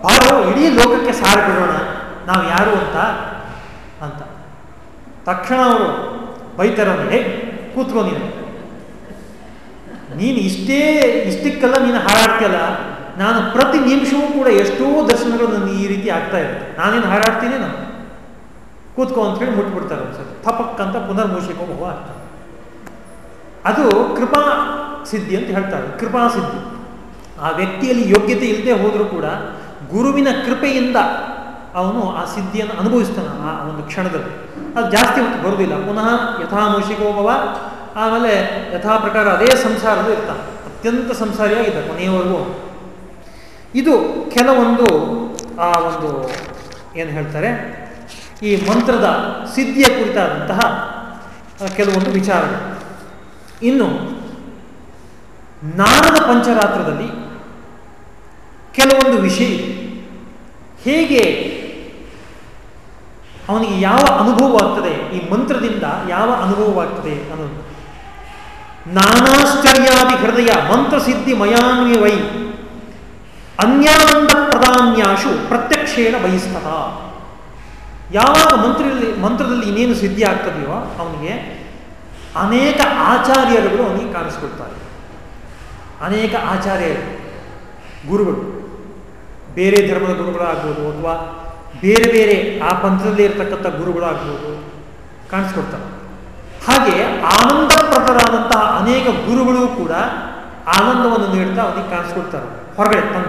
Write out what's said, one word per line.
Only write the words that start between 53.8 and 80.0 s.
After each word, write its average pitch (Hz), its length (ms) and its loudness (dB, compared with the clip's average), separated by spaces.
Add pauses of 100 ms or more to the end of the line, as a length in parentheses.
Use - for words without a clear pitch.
ನಾರದ 294 440 6
ಪಂಚರಾತ್ರದಲ್ಲಿ 220 840 2 (1600)
ಕೆಲವೊಂದು 269 500 6
ವಿಷಯ 190 220 2
ಇದೆ. - 200 -2 (1200)
ಹೇಗೆ 277 380 4 (2250)
ಅವನಿಗೆ 202 320 0
ಯಾವ 233 240 6 (140)
ಅನುಭವವಾಗ್ತದೆ, 214 1000 2
ಈ 170 140 -6
ಮಂತ್ರದಿಂದ 226 520 0 (260)
ಯಾವ 202 220 0
ಅನುಭವವಾಗ್ತದೆ 185 1000 -2
ಅನ್ನೋದು. 156 340 -10 (1300)
"ನಾನಾಶ್ಚರ್ಯಾದಿ 254 1200 6
ಹೃದಯ 226 560 2
ಮಂತ್ರಸಿದ್ಧಿ 262 640 2
ಮಯಾನ್ವಿ 240 640 4
ವೈ 208 140 6 (1500)
ಅನ್ಯಾನಂದ 294 880 6
ಪ್ರಧಾನ್ಯಾಶು 233 1000 4
ಪ್ರತ್ಯಕ್ಷೇಣ - 760 0
ಬಹಿಸ್ತತ." 185 420 -2 (1500)
ಯಾವಾಗ 302 400 6
ಮಂತ್ರದಲ್ಲಿ, 247 640 2
ಮಂತ್ರದಲ್ಲಿ 233 500 0
ಇನ್ನೇನು 233 280 2
ಸಿದ್ಧಿ 202 280 0